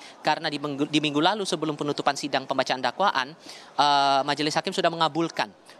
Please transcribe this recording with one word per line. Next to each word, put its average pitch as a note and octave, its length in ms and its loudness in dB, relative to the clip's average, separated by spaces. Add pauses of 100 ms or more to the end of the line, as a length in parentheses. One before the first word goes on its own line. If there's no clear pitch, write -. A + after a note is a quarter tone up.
(220)
karena D#3 240 0
di D3 160 -4
minggu, D3 240 -2
di D3+ 160 2
minggu D3 160 0
lalu F#3+ 240 2
sebelum D#3+ 320 -2
penutupan D3 400 -2
sidang C#3 320 -4
pembacaan C3+ 320 0
dakwaan, C3 560 0 (400)
eh, C#3 480 4
majelis D3 320 -2
hakim E3+ 160 0
sudah F#3 220 0
mengabulkan D#3+ 580 -2 (300)